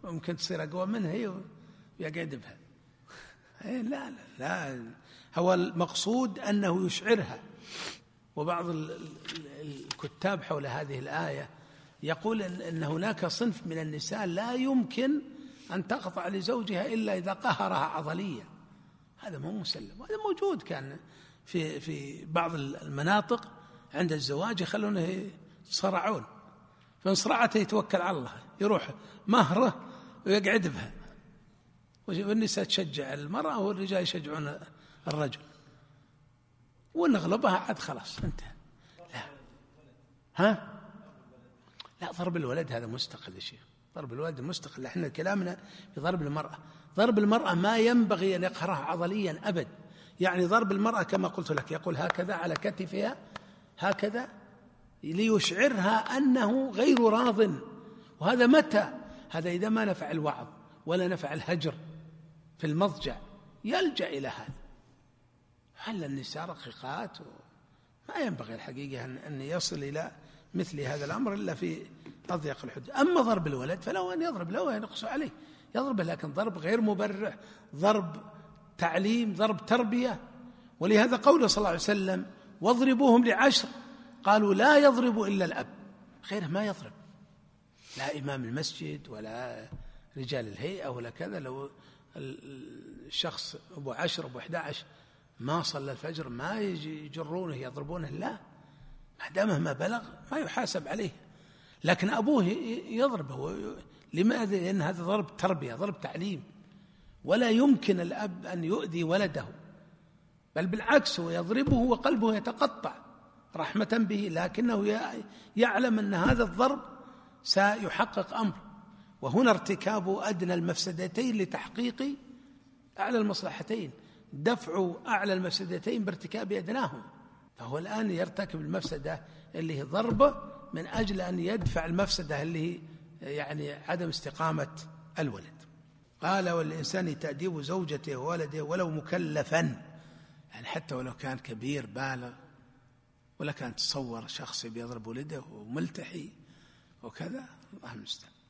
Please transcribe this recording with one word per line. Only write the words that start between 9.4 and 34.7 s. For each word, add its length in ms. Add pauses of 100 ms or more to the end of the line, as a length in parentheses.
الكتاب 840
حول 240
هذه 320
الآية 500 (540)
يقول 400
إن، 200
إن 200
هناك 440
صنف 400
من 120
النساء 480
لا 260
يمكن 680 (520)
أن 140
تخضع 420
لزوجها 580
إلا 320
إذا 140
قهرها 520
عضليا. 600 (720)
هذا 200
مو 220
مسلم، 400
وهذا 160 (120)
موجود 340
كان 340 (480)
في، 360
في 440
بعض 300
ال-، 220
المناطق 720 (460)
عند 180
الزواج 480
يخلونه 400 (680)
يتصرعون، 580 (760)
فإن 140
صرعته 440
يتوكل 400
على 200
الله، 140 (280)
يروح 300 (360)
مهره 560 (440)
ويقعد 400
بها. 260 (1160)
والنساء 560
تشجع 500
المرأة 460
والرجال 420
يشجعون 560 (500)